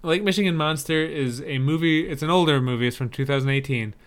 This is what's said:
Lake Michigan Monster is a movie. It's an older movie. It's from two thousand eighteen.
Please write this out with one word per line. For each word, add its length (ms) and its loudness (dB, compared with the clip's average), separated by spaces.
Lake 220 0
Michigan 340 2
Monster 480 0
is 380 -4
a 160 -4
movie. 500 2
It's 140 -6
an 80 0
older 280 4
movie. 280 0
It's 100 -2
from 120 -2
two 180 -4
thousand 240 0
eighteen. 420 -2